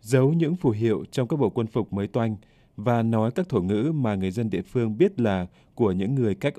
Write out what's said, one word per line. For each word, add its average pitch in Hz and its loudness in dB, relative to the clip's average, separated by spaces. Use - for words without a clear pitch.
giấu 131 2
những 165 0
phù 151 0
hiệu 107 0
trong 123 -2
các 156 -2
bộ 110 2
quân 113 -2
phục 110 -4
mới 98 -2
toanh 113 -2
và 117 0
nói 113 2
các 185 -4
thổ 101 2
ngữ 104 0
mà 117 0
người 95 -2
dân 110 -2
địa 92 -4
phương 113 -4
biết 190 2
là 95 0
của 110 2
những 98 0
người 113 2
cách 143 -2